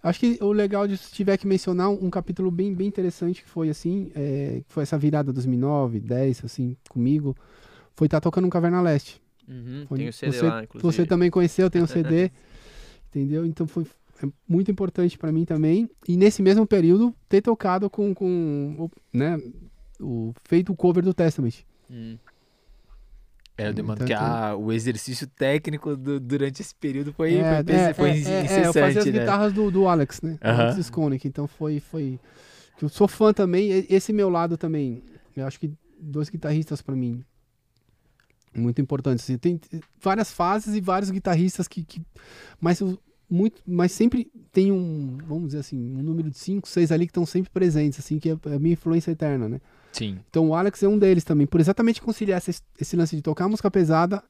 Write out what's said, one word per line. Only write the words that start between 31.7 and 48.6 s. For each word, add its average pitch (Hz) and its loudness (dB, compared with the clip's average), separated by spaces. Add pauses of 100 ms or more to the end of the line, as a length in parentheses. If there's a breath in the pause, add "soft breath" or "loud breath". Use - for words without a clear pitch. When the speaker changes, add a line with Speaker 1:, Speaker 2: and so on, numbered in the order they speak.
Speaker 1:
foi, 139 -8 (600 soft breath)
que 156 -4
eu 151 -2
sou 202 2
fã 214 4
também, 196 2
e-, 185 0
esse 190 2
meu 208 2
lado 170 0
também, 143 -4 (340)
eu 135 -6
acho - -10
que 156 -6 (300)
dois 151 -6
guitarristas 156 -4
pra 135 -8
mim, 123 -4 (1300)
muito 120 -2
importantes, 135 -2
assim, 127 -4
tem 170 -2 (400)
várias 196 -2
fases 208 -2
e 214 0
vários 190 -2
guitarristas 185 0
que... 165 -10
que, - -14 (580 loud breath)
mas 170 2
eu, 190 -4 (300)
muito, 196 0
mas 180 0
sempre 240 0 (200)
tem 196 4
um, 156 -4
vamos 160 -6
dizer 147 -6
assim, 139 -8
um 127 -6
número 160 -4
de - -12
cinco, 196 -6
seis 170 2
ali 170 2
que - -10
tão 175 0
sempre 185 -2
presentes, 151 2
assim, 156 -4
que 160 -2
é - 0
a 147 -4
minha 160 2